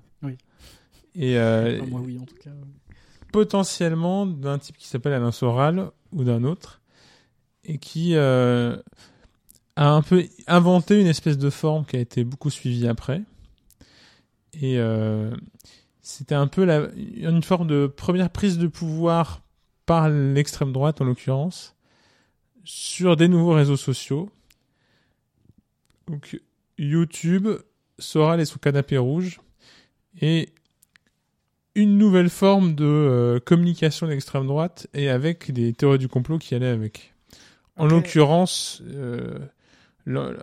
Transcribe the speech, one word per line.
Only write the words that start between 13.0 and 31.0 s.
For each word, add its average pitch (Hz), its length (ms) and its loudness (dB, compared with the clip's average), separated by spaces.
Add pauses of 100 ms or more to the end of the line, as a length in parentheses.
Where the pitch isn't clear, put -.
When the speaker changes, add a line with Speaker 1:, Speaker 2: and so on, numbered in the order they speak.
Speaker 2:
Et, 131 240 -2
euh, 110 540 -2 (680)
c'était - 340 -8
un 143 120 2
peu 185 180 0
la, 151 220 2 (280)
une 165 260 0
forme 175 260 -2
de 143 200 2
première 180 420 -2
prise 190 280 -2
de 170 100 0
pouvoir 165 760 -2 (440)
par 160 240 2
l'extrême 139 640 0
droite, 143 280 -2
en 131 40 0
l'occurrence, 135 680 -4 (880)
sur - 500 0
des 165 140 4
nouveaux 170 240 4
réseaux 143 240 4
sociaux. 143 520 -6 (1800)
Donc, - 320 -12 (380)
YouTube, 165 680 0 (520)
Soral 156 420 2
et 156 40 2
son - 140 -12
canapé 139 380 0
rouge, 160 420 -2 (840)
et 160 280 0 (1300)